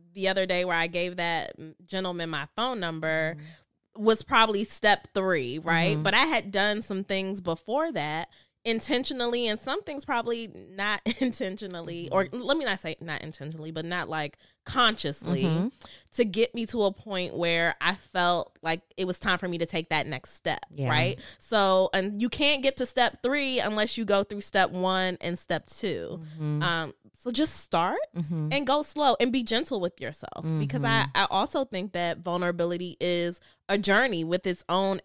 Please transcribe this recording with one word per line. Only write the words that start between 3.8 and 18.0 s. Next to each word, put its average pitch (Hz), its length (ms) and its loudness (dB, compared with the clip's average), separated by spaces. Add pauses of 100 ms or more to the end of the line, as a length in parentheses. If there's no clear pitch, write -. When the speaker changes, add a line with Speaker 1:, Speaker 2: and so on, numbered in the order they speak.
Speaker 1:
was 220 180 4
probably 220 420 4
step - 480 2
three, 160 460 0
right? 165 360 2
Speaker 2:
Mm-hmm. 151 80 -2
Speaker 1:
But 196 120 2
I 254 120 6
had 233 240 0
done 208 320 2
some 196 220 -4
things 190 380 -4
before 226 500 -2
that 156 360 -4 (360)
intentionally, 240 840 0
and 214 120 0
some 330 220 -4
things 285 220 -10
probably 233 440 -2 (220)
not 202 300 -2 (100)
<laughs> - 100 -2
intentionally, 180 920 -4
or 190 120 4
Speaker 2:
Mm-hmm. 208 180 -8
Speaker 1:
let 277 140 2
me 302 80 -2
not 202 140 -2
say 160 220 -8
not 160 220 -8
intentionally, 156 480 -10
but 160 140 -6
not, 175 240 -4
like, 151 300 -6 (260)
consciously 175 800 2
Speaker 2:
Mm-hmm. 175 260 2 (440)
Speaker 1:
to 240 120 2
get 214 300 0
me 226 120 -4
to 220 180 0
a 196 80 4
point 185 420 -6
where 170 460 2
I 175 160 2
felt 175 640 0